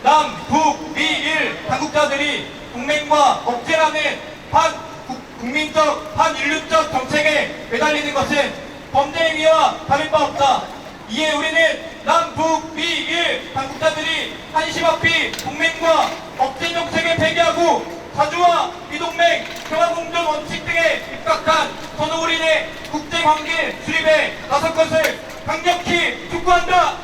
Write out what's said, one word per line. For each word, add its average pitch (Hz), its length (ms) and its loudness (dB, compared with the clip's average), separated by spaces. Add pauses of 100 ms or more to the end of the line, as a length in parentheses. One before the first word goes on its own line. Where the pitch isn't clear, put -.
남, 294 320 4 (120)
북, 302 480 2
미, 277 80 0
일 311 640 -2
당국자들이 285 800 0 (260)
동맹과 294 720 2
억제라는 302 760 0 (320)
반 - 220 4 (340)
국-, - 320 -12
국민적, 294 760 0
반인류적 311 760 2
정책에 294 800 0
매달리는 294 420 0
것은 269 400 0 (400)
범죄 294 260 2
행위와 320 580 4 (100)
다를 302 220 0
바 - 140 4
없다. 277 400 2 (460)
이에 302 240 0
우리는 320 560 0 (160)
남, 330 300 2
북, 320 400 0
미, 302 80 -4
일 330 680 -2
당국자들이 311 840 -2 (180)
한시바피 330 800 0 (120)
동맹과 320 680 2 (280)
억제 320 360 -2
정책을 339 440 0
폐기하고 330 840 2 (160)
자주와 330 560 4 (180)
미동맹 330 560 0 (240)
평화공존 339 560 0
원칙 311 400 -4
등에 330 360 2 (120)
입각한 311 560 2 (280)
선후우린의 320 720 0 (220)
국제관계 311 920 0
수립에 302 520 2 (120)
나설 311 240 0
것을 320 460 2 (260)
강력히 349 840 -2
촉구한다. 349 720 4